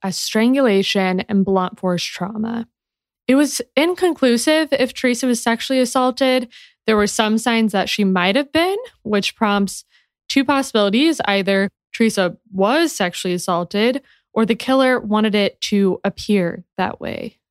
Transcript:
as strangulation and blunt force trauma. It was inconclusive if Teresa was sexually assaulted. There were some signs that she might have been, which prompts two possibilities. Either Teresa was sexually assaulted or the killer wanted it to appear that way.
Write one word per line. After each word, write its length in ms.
as 140
strangulation 1080
and 220
blunt 360
force 240
trauma. 640
It 80
was 260
inconclusive 960
if 240
Teresa 320
was 160
sexually 380
assaulted. 680
There 100
were 100
some 320
signs 340
that 160
she 160
might 320
have 160
been, 240
which 320
prompts 500
two 160
possibilities. 800
Either 460
Teresa 420
was 420
sexually 400
assaulted 680
or 100
the 100
killer 460
wanted 340
it 280
to 420
appear 600
that 240
way. 380